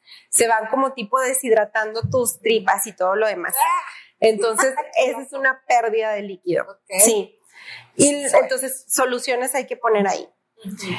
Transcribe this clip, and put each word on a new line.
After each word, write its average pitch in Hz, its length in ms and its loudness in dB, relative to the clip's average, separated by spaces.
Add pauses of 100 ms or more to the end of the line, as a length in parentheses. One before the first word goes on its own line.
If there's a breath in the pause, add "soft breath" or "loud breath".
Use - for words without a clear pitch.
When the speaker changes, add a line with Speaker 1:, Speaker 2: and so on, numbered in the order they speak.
(300 soft breath)
Speaker 1:
se 233 180 4
van 220 200 0
como 262 260 0
tipo 254 260 -2
deshidratando 220 800 0 (100)
tus 240 300 0
tripas 202 460 0
y 202 80 -10
todo 185 200 0
lo 220 120 2
demás. 180 320 -4
Speaker 2:
Ah. 349 240 2 (380 loud breath)
Speaker 1:
Entonces, 226 540 2 (100)
Speaker 2:
<laughs> - 120 -14
Speaker 1:
esa 262 240 0
es 269 120 -14
una 269 360 -2
pérdida 226 440 0
de 208 100 -6
líquido. 180 420 -4
Speaker 2:
Ok. - 400 -4
Speaker 1:
Sí. 214 340 2 (580 loud breath)
Y 285 120 6
l- 285 220 -2
Speaker 2:
Bueno. 285 140 6
Speaker 1:
entonces, 262 440 -6
soluciones 254 680 -2
hay 254 120 -4
que 247 100 -10
poner 208 320 2
ahí. - 200 -4 (360)
Speaker 2:
Ujú. 196 340 -8